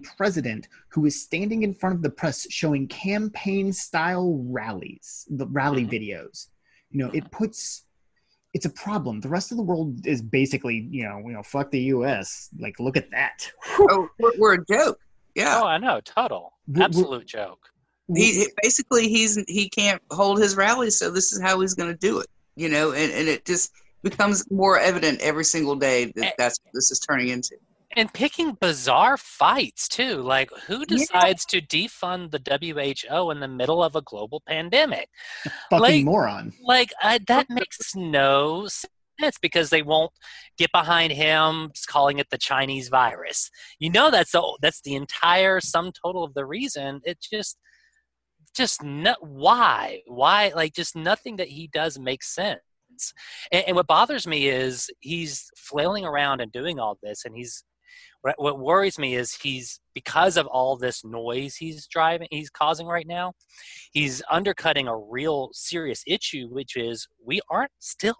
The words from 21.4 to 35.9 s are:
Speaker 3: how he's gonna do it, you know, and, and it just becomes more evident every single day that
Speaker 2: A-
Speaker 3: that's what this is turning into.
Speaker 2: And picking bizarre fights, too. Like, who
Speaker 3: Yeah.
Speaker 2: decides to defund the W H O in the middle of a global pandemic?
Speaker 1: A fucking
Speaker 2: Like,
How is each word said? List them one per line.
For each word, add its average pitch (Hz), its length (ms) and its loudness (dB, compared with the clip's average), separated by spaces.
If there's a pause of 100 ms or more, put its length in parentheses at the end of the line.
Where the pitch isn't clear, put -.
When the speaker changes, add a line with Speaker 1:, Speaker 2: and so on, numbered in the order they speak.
Speaker 3:
how 190 180 2
he's 190 140 0
gonna 170 220 -4
do 190 240 0
it, - 80 -8 (260)
you 160 140 -4
know, 151 240 2
and, 143 200 0
and 151 160 0
it 143 160 -2
just 180 280 -2 (320)
becomes 202 460 0
more 190 280 6
evident 160 440 2
every 156 220 0
single 151 300 0
day 127 400 2
that 147 180 -2
Speaker 2:
A- - 60 -8
Speaker 3:
that's 123 240 0
what - 120 -18
this 127 180 2
is 131 80 -2
turning 127 280 0
into. 127 280 -6 (400)
Speaker 2:
And 220 160 2
picking 294 480 -2
bizarre 170 560 4
fights, - 720 0
too. 247 280 -2
Like, 131 340 0 (160)
who 220 140 -6
Speaker 3:
Yeah. 294 80 -8
Speaker 2:
decides 190 580 4
to 185 160 0
defund 180 680 -4
the 151 80 -4
W 147 400 -4
H 139 280 -4
O 170 220 0
in 147 80 -6
the 139 80 -8
middle 131 380 0
of 151 100 0
a 156 80 -2
global 113 420 -10
pandemic? 175 640 0 (380)
Speaker 1:
A 151 40 -8 (200)
fucking 175 100 8
Speaker 2:
Like, 269 240 8